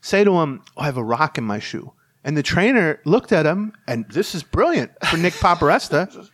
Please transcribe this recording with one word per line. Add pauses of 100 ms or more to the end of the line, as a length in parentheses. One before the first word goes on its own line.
say
to
him, (140)
Oh,
I
have
a
rock
in
my
shoe. (320)
And
the
trainer
looked
at
him, (160)
and
this
is
brilliant (140)
for
Nick
Paparesta.